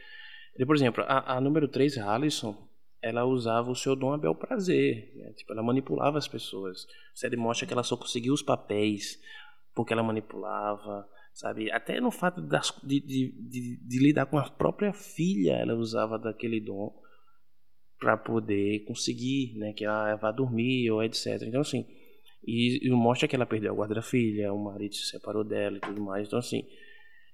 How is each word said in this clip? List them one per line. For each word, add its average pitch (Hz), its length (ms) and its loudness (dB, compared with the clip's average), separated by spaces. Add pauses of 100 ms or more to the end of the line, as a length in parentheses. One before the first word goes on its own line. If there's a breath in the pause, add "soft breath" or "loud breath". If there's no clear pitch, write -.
(540 loud breath)
Ele, 127 100 0
por 151 120 6
exemplo, 120 300 4
a, 135 300 2
a 127 40 0
número 147 260 2
três, 135 320 2
a 104 160 0
Allison, 123 540 -2 (340)
ela 120 220 0
usava 120 460 2
o 127 40 -2
seu 135 220 0
dom 135 160 0
a 151 60 0
bel 160 160 2
prazer, 139 840 0
né? - 160 -14
Tipo, - 200 -12
ela 110 100 -4
manipulava 135 560 2
as 135 100 -4
pessoas. 98 580 -10 (260 loud breath)
A - 40 -20
série 123 200 -4
mostra 117 300 0
que - 60 -6
ela 123 100 2
só 120 140 -2
conseguia 123 360 -2
os 147 100 2
papéis 104 760 0 (560 loud breath)
porque 117 180 0
ela 113 100 2
manipulava, 104 1080 -4 (240 soft breath)
sabe? 110 400 -4
Até - 280 -2
no 247 100 2
fato 180 320 -2
das, 147 280 0 (140)
de, 139 160 0
de, 131 320 -2
de, 123 460 -8
de 120 200 -2
lidar 139 280 6
com 156 120 2
a 135 100 0
própria - 440 0
filha, 175 640 0
ela 117 200 0
usava 113 440 0
daquele 113 420 -2
dom 101 340 -6 (1040 soft breath)
pra 117 180 4
poder 107 640 0
conseguir, 123 760 -2
né, 107 160 -4
que 104 120 -8
ela 107 320 0
vá 107 140 0
dormir 123 600 2
ou 110 120 4
et 113 120 0
cetera. 113 340 -4
Então, 123 120 0
assim, 123 260 -2 (600 soft breath)
e, 120 400 2
e 127 40 4
mostra 123 360 6
que - 80 0
ela 123 120 4
perdeu 107 260 0
a 101 40 -2
guarda 104 180 0
da 113 80 -2
filha, 107 500 2
o 104 100 -2
marido 101 320 -6
se - 120 -6
separou 107 380 -4
dela 104 320 -2
e 98 40 -10
tudo 104 220 -6
mais. 101 240 -4
Então, 117 120 0
assim, 123 280 -2 (680 loud breath)